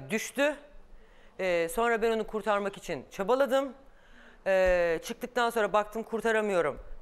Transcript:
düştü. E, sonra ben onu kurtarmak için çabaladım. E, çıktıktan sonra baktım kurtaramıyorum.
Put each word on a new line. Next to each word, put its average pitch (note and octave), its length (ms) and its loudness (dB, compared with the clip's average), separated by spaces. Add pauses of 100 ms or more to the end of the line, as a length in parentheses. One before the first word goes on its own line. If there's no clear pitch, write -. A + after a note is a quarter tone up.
düştü. C#4 460 0 (840)
E, F3 300 0
sonra A#3 320 0
ben A3+ 100 2
onu A3 160 -2
kurtarmak G3+ 500 -2
için C#3+ 340 -8
çabaladım. C4 640 2 (720)
E, F3+ 560 4
çıktıktan A#3 460 -2
sonra G#3 240 0
baktım G#3+ 300 0
kurtaramıyorum. G#3 760 0 (220)